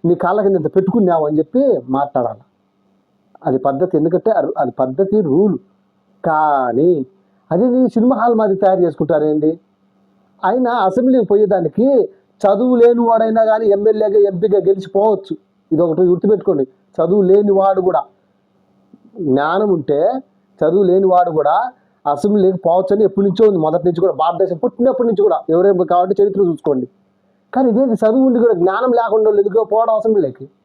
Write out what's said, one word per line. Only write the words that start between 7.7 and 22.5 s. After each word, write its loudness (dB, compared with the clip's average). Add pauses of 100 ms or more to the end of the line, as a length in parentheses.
సినిమా 0
హాల్ 0
మాదిరి 0
తయారు 2
చేసుకుంటారేంటి? 0 (840)
అయినా 0
అసెంబ్లీకి 0
పోయేదానికి 0 (320)
చదువు 0
లేని 4
వాడైనా 0
కానీ 0
ఎమ్మెల్యేగా, 0
ఎంపీగా 2
గెలిచిపోవచ్చు. -2 (360)
ఇది 0
ఒకటి -2
గుర్తుపెట్టుకోండి. 0
చదువు -2
లేని 2
వాడు 2
కూడా, 0 (1160)
జ్ఞానం 0
ఉంటే -2 (520)
చదువు 2
లేని 2
వాడు 2
కూడా -2 (380)
అసెంబ్లీకి 0